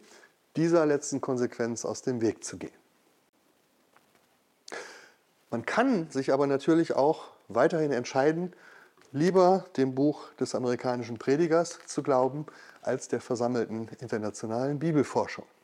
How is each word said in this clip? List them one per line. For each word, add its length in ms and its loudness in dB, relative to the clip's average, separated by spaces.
dieser 280 4
letzten 360 0
Konsequenz 640 -2
aus 180 -6
dem 180 -2
Weg 220 0
zu 160 -10
gehen. 180 -14
Man 160 -6
kann 460 0
sich 220 -2
aber 160 2
natürlich 480 2
auch 320 2
weiterhin 460 2
entscheiden, 600 0
lieber 540 4
dem 180 2
Buch 460 0
des 160 -2
amerikanischen 600 -2
Predigers 680 2
zu 160 -6
glauben, 440 0
als 240 -4
der 140 -2
versammelten 680 -2
internationalen 800 -4
Bibelforschung. 680 0